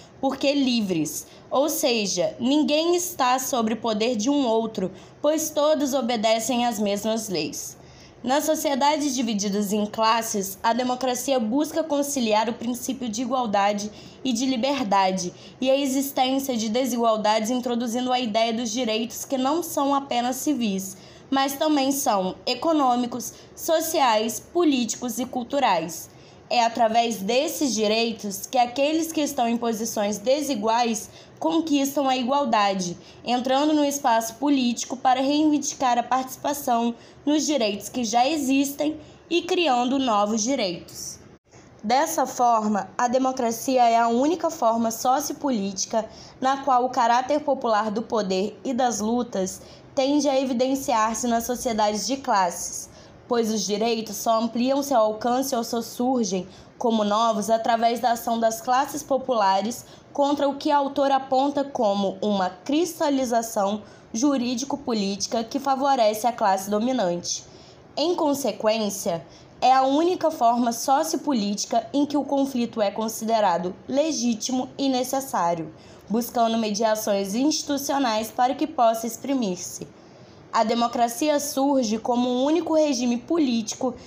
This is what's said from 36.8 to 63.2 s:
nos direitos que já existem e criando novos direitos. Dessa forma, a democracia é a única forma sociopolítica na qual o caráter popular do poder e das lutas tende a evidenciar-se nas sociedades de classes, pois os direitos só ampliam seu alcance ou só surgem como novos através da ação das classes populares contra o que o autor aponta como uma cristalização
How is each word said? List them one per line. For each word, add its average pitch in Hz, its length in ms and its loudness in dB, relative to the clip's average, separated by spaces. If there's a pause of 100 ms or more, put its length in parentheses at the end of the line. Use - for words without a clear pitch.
nos 294 200 2
direitos 226 460 -2
que 254 120 -4
já 240 240 2
existem 285 720 0 (300)
e 339 140 0
criando 277 560 2
novos 214 440 2
direitos. 220 760 -4 (640)
Dessa 269 420 2
forma, 220 720 2
a 247 100 2
democracia 254 760 2
é 233 140 4
a 233 100 4
única 302 400 2
forma 233 420 0
sociopolítica 233 1200 -2 (320)
na 269 240 0
qual 254 220 4
o 254 40 0
caráter 254 500 2
popular 233 500 0
do 214 120 -2
poder 202 640 -2
e 269 80 -2
das 240 280 0
lutas 220 600 -2 (340)
tende 277 340 2
a 269 120 2
evidenciar-se 247 880 0
nas 233 160 0
sociedades 214 640 -2
de 262 100 -2
classes, 196 720 -2 (400)
pois 233 240 0
os 208 120 -2
direitos 214 520 -2
só 226 240 0
ampliam 240 420 0
seu 277 160 0
alcance 240 560 0
ou 233 80 0
só 233 200 -4
surgem 226 640 -2 (300)
como 220 260 0
novos 208 460 0
através 226 500 2
da 233 120 2
ação 233 280 -2
das 226 200 0
classes 277 420 0
populares 220 800 0 (280)
contra 285 360 2
o 277 80 -2
que 302 140 -2
o 294 60 4
autor 277 340 0
aponta 269 520 0
como 202 600 0
uma 196 260 0
cristalização 247 1300 -2 (300)